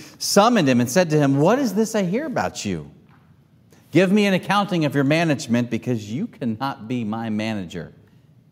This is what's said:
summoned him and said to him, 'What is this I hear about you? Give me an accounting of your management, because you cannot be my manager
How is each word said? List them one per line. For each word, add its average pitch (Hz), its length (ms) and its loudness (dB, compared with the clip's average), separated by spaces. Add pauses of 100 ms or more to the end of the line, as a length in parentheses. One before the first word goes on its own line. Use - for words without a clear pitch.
(200)
summoned 202 480 4
him 123 140 4
and 120 60 0
said 180 240 2
to 151 60 4
him, 139 220 2
'What 196 180 4
is 247 160 0
this 220 220 0
I 208 80 0
hear 220 220 -2
about 123 400 -6
you? 80 260 -6 (1000)
Give 180 200 4
me 208 140 4
an 196 80 2
accounting 185 520 0
of 131 80 -2
your 139 120 2
management, 135 680 0
because 110 400 -4
you 175 160 -6
cannot 113 600 -8
be 123 160 -6
my 113 260 -6
manager 101 640 -6 (580)